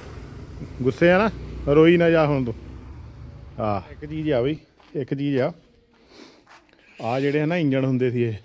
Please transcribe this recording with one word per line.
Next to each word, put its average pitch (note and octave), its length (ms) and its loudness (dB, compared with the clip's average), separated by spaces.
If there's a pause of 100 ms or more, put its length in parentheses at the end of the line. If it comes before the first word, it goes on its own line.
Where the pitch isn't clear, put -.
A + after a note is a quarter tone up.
(800)
ਗੁੱਸੇ C3 300 4
ਆ F3+ 60 6
ਨਾ, G#3+ 140 2 (420)
ਰੋਈ D#3+ 240 8
ਨਾ E3+ 120 4
ਜਾ E3 160 6
ਹੁਣ C#3 200 0
ਤੂੰ। A#2 80 -4 (1040)
ਹਾਂ, G#2 320 -4
ਇੱਕ C#3 140 -14
ਚੀਜ਼ D#3 260 -4
ਆ B2 100 2
ਬਈ, D3 160 -2 (380)
ਇੱਕ C#3+ 180 -6
ਚੀਜ਼ C#3 260 -2
ਆ, D3+ 140 0 (1500)
ਆ A#2+ 180 -2
ਜਿਹੜੇ C#3+ 220 0
ਆ D3+ 40 0
ਨਾ E3+ 120 0
ਇੰਜਣ C3+ 280 0
ਹੁੰਦੇ B2+ 260 0
ਸੀ A#2+ 120 0
ਇਹ, A#2 100 -2 (120)